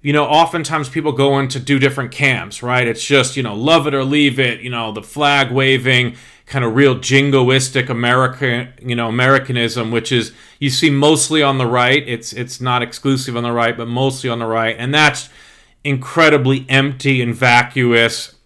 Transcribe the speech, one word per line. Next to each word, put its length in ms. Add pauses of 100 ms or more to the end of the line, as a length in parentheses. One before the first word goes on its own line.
you 120
know, 120
oftentimes 640
people 220
go 280
into 200
two 200
different 320
camps, 520
right? 240
It's 160
just, 320
you 80
know, 120
love 320
it 60
or 100
leave 360
it, 220
you 80
know, 220
the 100
flag 500
waving, 640 (300)
kind 180
of 120
real 200
jingoistic 960
American, 840 (100)
you 140
know, 140
Americanism, 840
which 200
is, 200 (280)
you 100
see 200
mostly 540
on 140
the 80
right. 420
It's, 240
it's 300
not 220
exclusive 520
on 80
the 80
right, 240
but 120
mostly 420
on 100
the 60
right. 320
And 160
that's 360 (540)
incredibly 840
empty 520
and 140
vacuous 1000 (100)